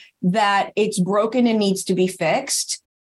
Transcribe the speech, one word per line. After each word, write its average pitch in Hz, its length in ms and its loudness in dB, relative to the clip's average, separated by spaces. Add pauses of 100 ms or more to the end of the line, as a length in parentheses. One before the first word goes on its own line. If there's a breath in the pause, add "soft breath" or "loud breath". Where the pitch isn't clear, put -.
(220 loud breath)
that 196 520 2
it's 214 240 0
broken 220 480 2
and 220 120 2
needs 196 260 0
to 190 100 -2
be 185 140 2
fixed - 760 -4 (380)